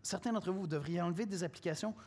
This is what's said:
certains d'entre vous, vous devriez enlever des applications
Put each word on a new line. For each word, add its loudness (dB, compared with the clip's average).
certains -2
d'entre 2
vous, 0
vous -2
devriez 0
enlever 2
des -2
applications -2